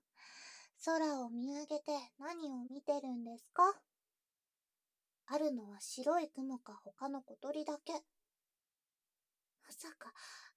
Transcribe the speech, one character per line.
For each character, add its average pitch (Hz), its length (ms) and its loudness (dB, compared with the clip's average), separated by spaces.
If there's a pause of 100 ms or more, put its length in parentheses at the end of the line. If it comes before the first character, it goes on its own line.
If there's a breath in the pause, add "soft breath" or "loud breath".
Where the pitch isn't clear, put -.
(840 loud breath)
空 311 380 4
を 240 80 -2
見 247 280 -2
上 294 80 -4
げ 294 140 2
て 285 400 -2
何 311 320 -4
を 247 180 -4
見 277 120 -8
て 285 180 4
る 269 80 -6
ん 240 160 -2
で 233 140 -8
す - 160 -20
か？ 349 100 10 (1600)
あ 277 100 2
る 294 160 4
の 214 180 -6
は 202 80 -16
白 294 400 2
い 302 80 0
雲 262 320 -6
か - 140 -16 (100)
他 269 240 -8
の 277 140 -4
小 - 160 -16
鳥 294 260 -2
だ 302 140 -2
け。 330 160 -8
ま 294 80 -2 (1700)
さ 320 160 -12 (100)
か、 - 140 -14 (460 loud breath)